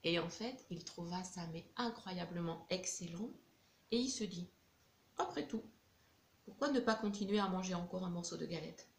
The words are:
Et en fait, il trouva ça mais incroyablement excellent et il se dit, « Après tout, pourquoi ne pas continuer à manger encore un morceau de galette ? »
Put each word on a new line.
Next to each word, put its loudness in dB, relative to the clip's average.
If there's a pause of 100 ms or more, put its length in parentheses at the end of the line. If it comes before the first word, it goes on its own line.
Et 6
en 2
fait, -4
il -6
trouva -4
ça -6
mais -6
incroyablement -2
excellent -2 (600)
et 6
il 4
se 0
dit, « -4 (680)
Après 0
tout, -2 (840)
pourquoi 0
ne 6
pas 6
continuer 2
à 4
manger 2
encore -2
un 0
morceau -2
de -2
galette ? » -6 (120)